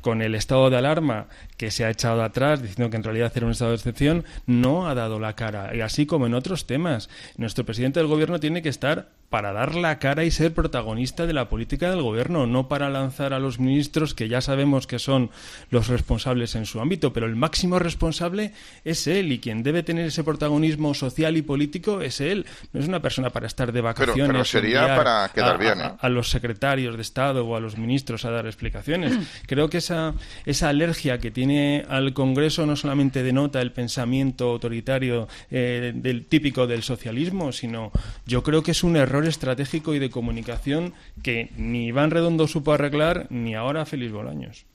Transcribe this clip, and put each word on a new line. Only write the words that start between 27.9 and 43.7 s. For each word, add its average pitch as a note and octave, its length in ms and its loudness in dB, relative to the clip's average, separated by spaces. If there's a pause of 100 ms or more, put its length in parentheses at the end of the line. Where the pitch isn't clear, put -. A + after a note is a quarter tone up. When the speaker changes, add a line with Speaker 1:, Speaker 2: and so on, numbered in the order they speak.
Speaker 1:
a A#2 40 -2
dar A#2 140 -2
explicaciones. D3 720 -2 (160)
Speaker 2:
<clears throat> - 140 -16
Speaker 1:
Creo D3 240 2
que F3 80 -2
esa, D#3+ 340 -2 (320)
esa D3 240 0
alergia D3 480 0
que A#2 140 -4
tiene C#3+ 580 2
al C3+ 240 0
Congreso C#3+ 540 2
no D3 100 2
solamente C#3 460 2
denota C3 400 2
el B2 100 -2
pensamiento B2 800 0
autoritario, A#2+ 760 -2 (240)
eh, B2 440 -2
del, B2 320 -2
típico C#3 400 2
del A#2 160 -2
socialismo, C#3 680 -4
sino A2+ 420 -6 (340)
yo B2 160 0
creo D#3 200 4
que E3+ 100 0
es - 120 0
un E3+ 140 6
error C3+ 280 4
estratégico D#3 680 -2
y D3 40 0
de C3+ 120 -2
comunicación A#2+ 840 -4 (280)
que A#2 340 -2
ni A#2 300 -2
Iván C#3 240 2
Redondo E3 380 2
supo D3+ 240 0
arreglar, D3 580 2
ni A#2 240 -4
ahora C#3 320 -2